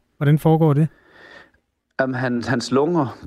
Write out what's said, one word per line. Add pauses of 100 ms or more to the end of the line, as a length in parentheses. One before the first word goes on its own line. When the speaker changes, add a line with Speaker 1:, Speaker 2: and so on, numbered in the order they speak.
(180)
Speaker 1:
Hvordan
foregår
det? (1120)
Speaker 2:
Jamen,
han,
hans
lunger